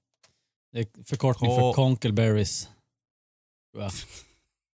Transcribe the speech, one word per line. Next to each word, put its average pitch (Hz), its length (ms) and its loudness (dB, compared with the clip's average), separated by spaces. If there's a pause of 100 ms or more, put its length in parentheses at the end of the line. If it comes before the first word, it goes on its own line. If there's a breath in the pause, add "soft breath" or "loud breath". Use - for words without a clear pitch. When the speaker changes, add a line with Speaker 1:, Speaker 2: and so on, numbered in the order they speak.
(720)
Speaker 1:
Det 117 80 -8
är - 240 -8
förkortning 127 480 0
Speaker 2:
Ko- 123 80 2
Speaker 1:
för 127 140 4
Conkelberries. 113 960 2 (1040)
Tror 104 120 -12
jag. 98 140 -6
Speaker 2:
<laughs> - 40 -6 (720 loud breath)